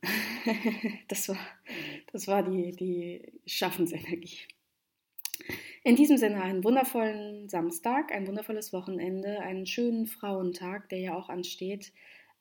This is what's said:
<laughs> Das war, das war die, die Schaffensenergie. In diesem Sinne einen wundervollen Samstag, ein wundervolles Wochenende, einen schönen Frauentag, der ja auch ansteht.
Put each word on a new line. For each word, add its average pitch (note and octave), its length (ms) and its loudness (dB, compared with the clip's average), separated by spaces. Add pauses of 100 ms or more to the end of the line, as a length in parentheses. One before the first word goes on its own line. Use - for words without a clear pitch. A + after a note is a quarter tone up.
<laughs> G#3+ 1040 0
Das - 220 -2
war, F#3+ 100 -2 (720)
das - 160 -8
war G3 160 6
die, F3+ 300 0
die F3+ 600 -4 (140)
Schaffensenergie. - 1000 -2 (1400)
In A#3+ 120 10
diesem D4 200 10
Sinne G#3 260 4
einen F#3 200 0
wundervollen G#3+ 840 2
Samstag, G3 640 0
ein G3 140 -2
wundervolles G#3+ 460 -6
Wochenende, F#3+ 680 -4
einen F#3+ 260 -6
schönen A3+ 400 0
Frauentag, F#3+ 840 -4
der F#3 120 -4
ja F3+ 160 -2
auch F#3 120 -8
ansteht. F#3 640 -6 (480)